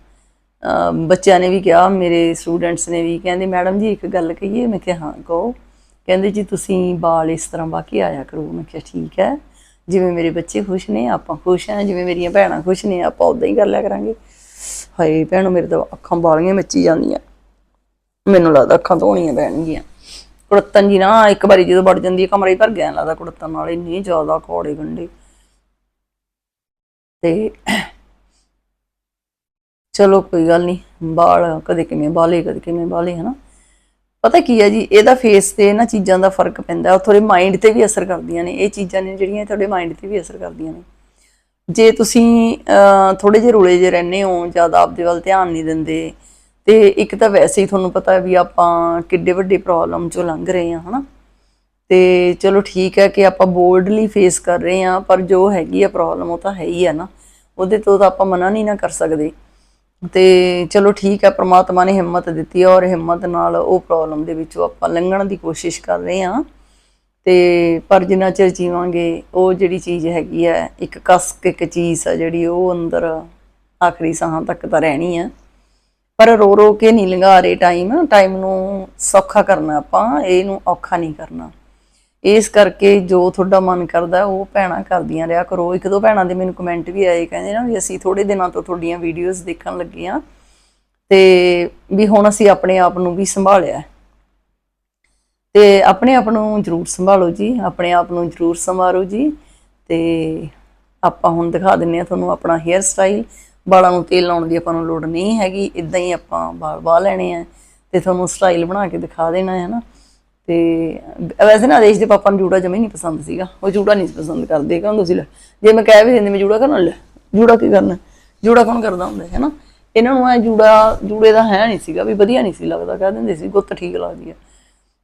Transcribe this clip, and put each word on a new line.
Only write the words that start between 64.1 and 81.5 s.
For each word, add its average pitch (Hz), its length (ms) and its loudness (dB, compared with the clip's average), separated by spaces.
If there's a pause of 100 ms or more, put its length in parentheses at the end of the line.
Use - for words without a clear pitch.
ਦੇ 170 80 -8
ਵਿੱਚੋਂ 160 320 -6
ਆਪਾਂ 170 240 -8
ਲੰਘਣ 185 360 -4
ਦੀ 196 100 -8
ਕੋਸ਼ਿਸ਼ 165 460 -10
ਕਰ 180 180 -6
ਰਹੇ 180 220 -6
ਹਾਂ। 196 220 -6 (800)
ਤੇ 175 640 2
ਪਰ 190 160 4
ਜਿੰਨਾ 190 260 0
ਚਿਰ 185 200 2
ਜੀਵਾਂਗੇ 175 720 -4 (100)
ਉਹ 185 200 2
ਜਿਹੜੀ 185 260 -2
ਚੀਜ਼ 175 280 -6
ਹੈਗੀ 165 400 -4
ਹੈ, 165 220 -2 (100)
ਇੱਕ - 260 -12
ਕਸ 180 300 0 (100)
ਇੱਕ 175 180 -4
ਚੀਜ਼ 170 440 -4
ਆ 170 80 -2
ਜਿਹੜੀ 165 300 -4
ਉਹ 180 280 -2
ਅੰਦਰ 165 480 -4 (640)
ਆਖਰੀ 170 300 -2
ਸਾਹਾਂ 160 280 -6
ਤੱਕ - 240 -10
ਤਾਂ 156 160 0
ਰਹਿਣੀ 165 360 -2
ਆ। 180 120 -6 (880)
ਪਰ 226 100 6
ਰੋ 208 300 4
ਰੋ 214 160 8
ਕੇ 220 180 4
ਨਹੀਂ 214 160 4
ਲੰਘਾ 185 320 6
ਰਹੇ 180 160 2
ਟਾਈਮ, 185 500 0
ਟਾਈਮ 190 320 4
ਨੂੰ 190 500 -6 (120)
ਸੌਖਾ 196 420 0
ਕਰਨਾ 156 360 0
ਆਪਾਂ, 226 440 -2
ਇਹਨੂੰ 190 460 -2
ਔਖਾ 180 300 -4
ਨਹੀਂ 165 160 -6
ਕਰਨਾ। 160 380 -16 (720)